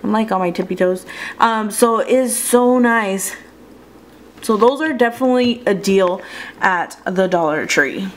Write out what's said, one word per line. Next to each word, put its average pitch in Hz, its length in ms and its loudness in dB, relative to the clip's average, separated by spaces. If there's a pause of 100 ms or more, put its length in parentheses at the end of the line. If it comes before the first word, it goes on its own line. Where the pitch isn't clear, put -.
I'm, 202 80 -2
like, 220 220 0
on 185 60 0
my 180 120 0
tippy 185 240 -4
toes. 185 300 0 (340)
Um, 220 320 0
so 226 280 2
it - 100 -2
is 254 260 2
so 247 440 2
nice. 220 580 0 (1040)
So 220 160 0
those 247 240 4
are 311 140 -2
definitely 240 720 0
a 202 80 2
deal 190 480 0 (400)
at 180 420 0
the 190 220 0
Dollar 160 400 0
Tree. 160 500 -2